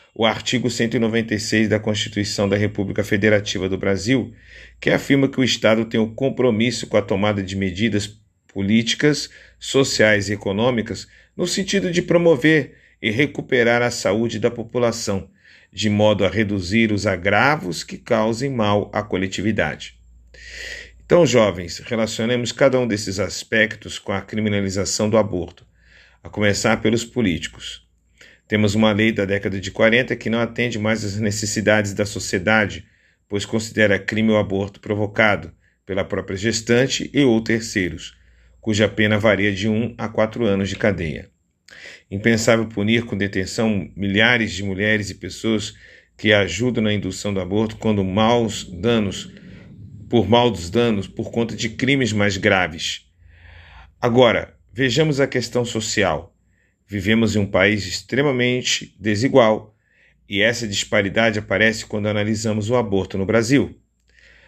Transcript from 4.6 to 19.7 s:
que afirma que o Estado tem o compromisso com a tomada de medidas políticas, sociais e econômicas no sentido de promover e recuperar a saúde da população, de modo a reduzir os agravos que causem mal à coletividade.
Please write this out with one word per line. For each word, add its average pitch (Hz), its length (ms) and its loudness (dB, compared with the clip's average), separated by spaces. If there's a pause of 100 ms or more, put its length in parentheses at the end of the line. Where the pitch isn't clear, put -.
que - 100 -2
afirma 139 400 2
que 139 100 -4
o 131 40 2
Estado 110 420 2
tem 113 140 -2
o 110 140 -2
compromisso 123 720 0
com 110 100 0
a 101 40 4
tomada 101 400 0
de 95 140 -6
medidas 101 640 -2 (340)
políticas, 113 760 0 (280)
sociais 107 720 2
e 104 40 -2
econômicas 104 760 -2 (280)
no 175 120 -4
sentido 190 420 -2
de 170 120 0
promover 156 720 4 (260)
e 110 100 0
recuperar 120 680 2
a 120 100 0
saúde 113 480 -2
da 117 100 0
população, 113 800 -4 (420)
de 98 160 -4
modo 104 380 4
a 92 40 2
reduzir 104 640 0
os 101 140 -2
agravos 113 800 0
que - 140 -12
causem 113 520 0
mal 104 420 0
à 107 120 -2
coletividade. 95 960 -4 (1080)